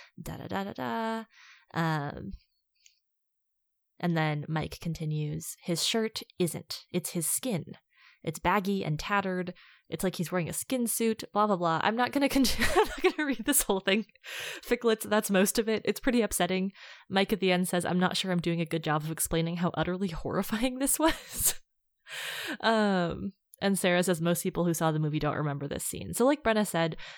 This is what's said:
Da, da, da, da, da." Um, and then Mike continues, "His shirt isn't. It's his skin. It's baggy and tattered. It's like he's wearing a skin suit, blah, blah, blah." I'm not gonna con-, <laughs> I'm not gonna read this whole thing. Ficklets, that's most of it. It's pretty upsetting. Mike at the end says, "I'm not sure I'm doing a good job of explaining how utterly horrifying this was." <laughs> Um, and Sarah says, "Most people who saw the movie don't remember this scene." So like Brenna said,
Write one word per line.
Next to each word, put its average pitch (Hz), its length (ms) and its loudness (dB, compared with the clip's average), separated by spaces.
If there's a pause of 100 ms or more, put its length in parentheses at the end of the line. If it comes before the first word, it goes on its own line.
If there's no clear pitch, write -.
(200)
Da, 160 160 -10
da, - 120 -10
da, 190 160 -4
da, 202 80 -8
da." 226 520 -4 (480)
Um, 160 600 -4 (1700)
and 170 180 0
then 151 320 0
Mike 156 320 -4
continues, 156 800 -4
"His 165 220 -2
shirt 220 380 -2 (180)
isn't. - 520 -4
It's 175 180 -2
his 165 160 -4
skin. - 380 -2 (600)
It's - 140 -4
baggy 190 460 2
and 151 140 -2
tattered. 185 560 -2 (340)
It's - 140 -8
like 185 140 0
he's 170 160 -4
wearing 180 160 0
a - 40 -6
skin 247 360 -2
suit, 226 440 0
blah, 208 140 4
blah, 208 100 4
blah." 165 260 2
I'm 214 140 2
not 240 140 0
gonna 277 180 2
con-, 277 240 4
<laughs> - 240 2
I'm 370 100 6
not - 160 -8
gonna 311 240 2
read 240 180 -2
this - 180 2
whole 190 180 0
thing. 202 260 2 (580)
Ficklets, 226 440 2
that's 208 220 2
most 196 280 4
of 214 100 2
it. 220 160 -2
It's - 160 -2
pretty 240 220 2
upsetting. 190 500 0 (360)
Mike 196 240 2
at 190 80 0
the 185 120 4
end 180 160 4
says, 175 160 0
"I'm 180 160 2
not 185 160 2
sure 190 160 -2
I'm 175 80 2
doing 170 200 0
a 165 60 -2
good 165 160 -2
job 151 200 0
of 156 100 -6
explaining 165 440 -2
how 175 180 0
utterly 180 340 0
horrifying 214 720 -2
this 269 180 2
was." - 680 0
<laughs> - 60 -20 (920)
Um, 196 720 2 (300)
and 196 160 2
Sarah 180 240 4
says, 175 180 2
"Most 170 220 2
people 175 240 0
who 170 80 2
saw 160 180 2
the 156 60 0
movie 151 200 0
don't 147 180 0
remember 143 300 -2
this - 180 -6
scene." - 280 -8
So 233 140 2
like 285 160 2
Brenna 214 240 2
said, 165 300 0 (220)